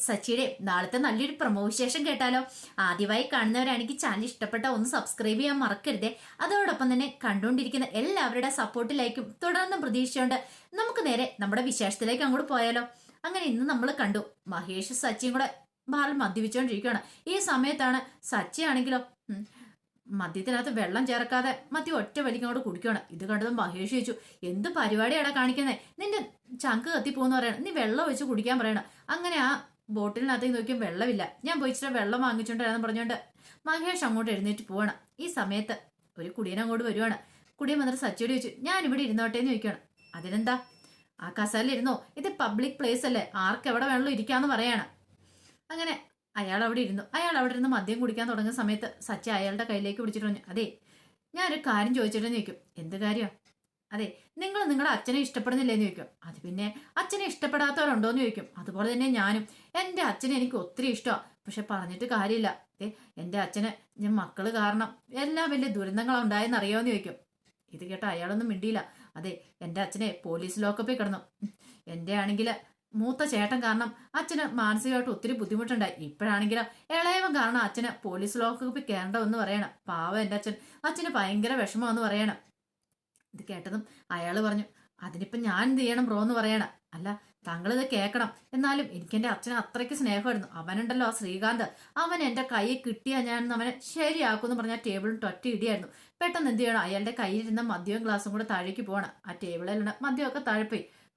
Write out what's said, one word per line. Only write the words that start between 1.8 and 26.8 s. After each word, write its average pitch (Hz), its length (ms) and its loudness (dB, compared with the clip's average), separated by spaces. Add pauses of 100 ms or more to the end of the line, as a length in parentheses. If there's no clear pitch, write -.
കേട്ടാലോ? 254 360 2 (380)
ആദ്യമായി 202 460 2
കാണുന്നവരാണെങ്കിൽ 247 720 2
ചാനൽ 214 280 0
ഇഷ്ടപ്പെട്ട 226 420 -2
ഒന്ന് 240 220 2
സബ്സ്ക്രൈബ് 220 520 0
ചെയ്യാൻ 285 180 2
മറക്കരുതേ. 214 520 0 (300)
അതോടൊപ്പം 330 500 2
തന്നെ 254 180 2 (100)
കണ്ടുകൊണ്ടിരിക്കുന്ന 247 760 2
എല്ലാവരുടെ 254 580 2
സപ്പോർട്ട്, 233 440 -2
ലൈക്കും 240 320 0 (140)
തുടർന്നും 359 420 2
പ്രതീക്ഷിച്ചുകൊണ്ട് 254 540 2 (380)
നമുക്ക് 453 320 0
നേരെ 254 200 2 (140)
നമ്മുടെ 208 240 2
വിശേഷത്തിലേക്ക് 233 600 0
അങ്ങോട്ട് 262 240 4
പോയാലോ? 240 360 2 (400)
അങ്ങനെ 359 220 -2
ഇന്ന് 247 200 2
നമ്മൾ 262 260 2
കണ്ടു, 208 300 2 (240)
മഹേഷ് 185 480 -6
സച്ചിയും 247 400 0
കൂടെ - 140 2 (400)
ബാറിൽ 285 280 2
മദ്യപിച്ചുകൊണ്ടിരിക്കുകയാണ്. 220 840 0 (240)
ഈ 359 140 0
സമയത്താണ് 269 580 2 (260)
സച്ചിയാണെങ്കിലോ, 254 760 0 (280)
ഉം, 202 140 -6 (640)
മദ്യത്തിനകത്ത് 196 640 -2
വെള്ളം 220 360 2
ചേർക്കാതെ 247 440 2 (220)
മദ്യം 320 240 -2
ഒറ്റ 208 240 -2
വലിക്കും 240 260 0
അങ്ങോട്ട് 247 180 -2
കുടിക്കുകയാണ്. 208 360 -2 (120)
ഇത് 175 140 -10
കണ്ടത് 214 260 0
മഹേഷ് 190 400 -2
ചോദിച്ചു, 240 220 0 (280)
"എന്ത് 185 260 -2
പരിപാടിയാടാ 285 600 2
കാണിക്കുന്നേ? 262 440 2 (240)
നിന്റെ 403 200 0 (420)
ചങ്ക് 240 280 0